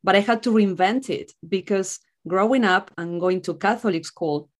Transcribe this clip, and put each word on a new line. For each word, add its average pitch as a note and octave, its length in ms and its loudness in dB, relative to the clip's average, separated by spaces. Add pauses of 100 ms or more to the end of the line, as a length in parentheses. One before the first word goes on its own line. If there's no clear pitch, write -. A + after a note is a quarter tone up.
but F#3+ 120 4
I G3+ 40 6
had A3+ 240 0
to A#3+ 80 0
reinvent G#3 580 2
it - 220 -6 (160)
because F#3+ 520 -2 (280)
growing G#3+ 380 2
up F#3+ 320 2
and E3+ 240 -6
going F#3 220 0
to E3+ 100 -6
Catholic F#3+ 520 -2
school D3 440 -6 (100)